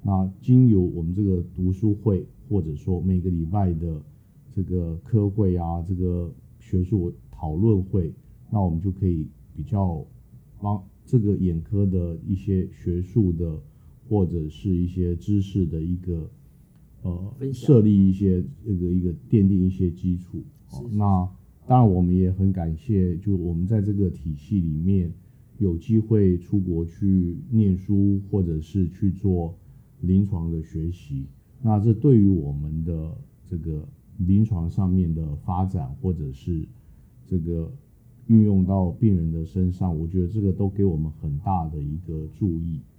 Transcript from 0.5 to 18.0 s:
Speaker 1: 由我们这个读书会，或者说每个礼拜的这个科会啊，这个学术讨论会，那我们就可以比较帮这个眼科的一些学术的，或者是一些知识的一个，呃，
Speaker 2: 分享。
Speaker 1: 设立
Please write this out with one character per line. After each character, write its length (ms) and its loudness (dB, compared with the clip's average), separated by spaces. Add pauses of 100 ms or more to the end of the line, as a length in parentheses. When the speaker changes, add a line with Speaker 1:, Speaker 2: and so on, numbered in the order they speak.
Speaker 1:
由 140 6
我 200 -2
们 120 -2
这 100 -2
个 200 0 (120)
读 160 0
书 240 0
会， 320 0 (200)
或 140 -2
者 140 -6
说 260 -4
每 180 0
个 100 -2
礼 140 -2
拜 300 0
的 300 -6 (480)
这 100 -4
个 420 -4
科 240 2
会 300 0
啊， 300 -4
这 80 -2
个 360 -2 (280)
学 240 -2
术 280 0 (200)
讨 240 -8
论 260 4
会， 320 -4 (380)
那 100 0
我 80 2
们 100 -2
就 120 -2
可 160 -2
以 180 0 (300)
比 80 -10
较 420 -2 (540)
帮 240 -4 (220)
这 120 0
个 200 2
眼 240 0
科 260 0
的 400 -2
一 80 0
些 360 -2
学 300 -4
术 300 2
的， 280 -4 (480)
或 160 2
者 240 -4
是 280 -4
一 100 0
些 300 -2
知 260 0
识 240 0
的 160 -4
一 140 -4
个， 340 -6 (720)
呃， 380 -6
Speaker 2:
分 120 -6
享。 160 -8
Speaker 1:
设 140 10
立 280 6